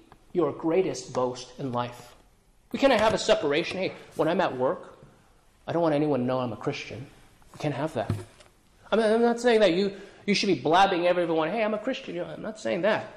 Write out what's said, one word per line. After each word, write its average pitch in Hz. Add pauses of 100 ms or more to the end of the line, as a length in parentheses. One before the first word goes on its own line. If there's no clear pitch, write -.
(340)
your 156
greatest 160
boast 127
in 135
life. 120 (560)
We -
cannot 269
have 214
a 185
separation. 170
"Hey, 185 (220)
when 156
I'm 160
at 131
work, 135 (680)
I 135
don't 165
want 160
anyone 147
to 123
know 131
I'm 120
a 104
Christian." - (460)
We -
can't 147
have 151
that. 107 (800)
I -
mean, 226
I'm 220
not 233
saying 240
that 190
you, 196 (260)
you 202
should 202
be 160
blabbing 175
everyone, 165
"Hey, 220
I'm 214
a 208
Christian." 254
You 175
know, 175
I'm 151
not -
saying 220
that. 190